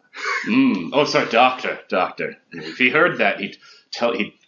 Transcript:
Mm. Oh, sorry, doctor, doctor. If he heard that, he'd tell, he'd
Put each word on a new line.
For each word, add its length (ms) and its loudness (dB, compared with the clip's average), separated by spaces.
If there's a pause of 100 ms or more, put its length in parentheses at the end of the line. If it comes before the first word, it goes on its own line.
(480)
Mm. 460 2
Oh, 120 4
sorry, 240 -2
doctor, 580 2
doctor. 480 -4 (160)
If 280 -12
he 100 4
heard 300 2
that, 200 0
he'd 180 -8 (340)
tell, 220 -2
he'd 200 -4 (140)